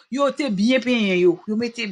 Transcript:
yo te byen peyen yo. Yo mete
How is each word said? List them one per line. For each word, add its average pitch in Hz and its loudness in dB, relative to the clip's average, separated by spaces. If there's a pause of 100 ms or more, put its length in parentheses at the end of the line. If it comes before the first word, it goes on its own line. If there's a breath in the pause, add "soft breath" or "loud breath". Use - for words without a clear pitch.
(140 loud breath)
yo 277 0
te 277 -4
byen 226 2
peyen 220 0
yo. 170 4 (140)
Yo 214 -2
mete 233 -6